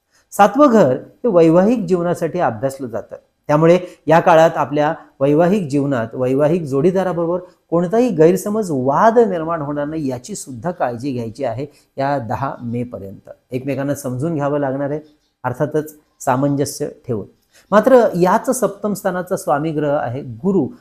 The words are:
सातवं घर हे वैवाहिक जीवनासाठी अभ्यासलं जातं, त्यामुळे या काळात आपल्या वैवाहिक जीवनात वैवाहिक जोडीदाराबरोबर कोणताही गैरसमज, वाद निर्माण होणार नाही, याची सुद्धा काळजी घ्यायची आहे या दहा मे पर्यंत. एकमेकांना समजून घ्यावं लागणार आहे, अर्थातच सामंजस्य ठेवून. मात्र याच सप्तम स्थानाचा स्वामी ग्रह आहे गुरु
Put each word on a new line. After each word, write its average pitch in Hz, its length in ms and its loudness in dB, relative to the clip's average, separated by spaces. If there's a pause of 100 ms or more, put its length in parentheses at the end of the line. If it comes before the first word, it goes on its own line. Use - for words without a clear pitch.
(340)
सातवं 220 380 4
घर 185 220 6
हे - 340 -6
वैवाहिक 185 580 4
जीवनासाठी 170 540 -2
अभ्यासलं 131 480 -4
जातं, 107 280 -12 (340)
त्यामुळे 165 280 6 (300)
या 160 120 6
काळात 165 380 4
आपल्या 147 360 -2 (260)
वैवाहिक 165 480 2
जीवनात 135 480 -2
वैवाहिक 147 480 0
जोडीदाराबरोबर 170 760 0 (300)
कोणताही 180 400 2
गैरसमज, 185 600 2
वाद 156 480 4
निर्माण 170 420 0
होणार 147 240 -4
नाही, 156 220 -6
याची 123 280 -8
सुद्धा 135 360 -10
काळजी 131 420 -6
घ्यायची 120 320 -8
आहे 120 200 -4 (320)
या 139 220 -2
दहा 120 340 -6 (100)
मे 120 200 -4
पर्यंत. 98 460 -14 (220)
एकमेकांना 139 440 -4
समजून 139 400 -6
घ्यावं 143 240 -2
लागणार 139 300 -4
आहे, 151 100 -6 (440)
अर्थातच 151 520 -4 (260)
सामंजस्य 139 680 -2 (180)
ठेवून. 104 180 -6 (460)
मात्र 220 280 6 (160)
याच 185 360 2
सप्तम 202 420 -4
स्थानाचा 180 440 -4
स्वामी 156 340 -2
ग्रह 147 240 -2
आहे 123 260 -4
गुरु 143 460 -2 (140)